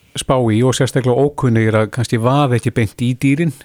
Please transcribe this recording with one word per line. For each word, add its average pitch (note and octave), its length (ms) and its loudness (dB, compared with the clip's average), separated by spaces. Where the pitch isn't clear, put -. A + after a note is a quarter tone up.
spá - 240 -2
í A2 220 2
og B2+ 120 2
sérstaklega B2+ 440 0
ókunnugir A#2 560 0
að G#2+ 160 0
kannski A#2 280 -4
vaða B2+ 380 2
ekki A#2 140 -2
beint - 320 -4
í A#2+ 100 0
dýrin? C#3 400 0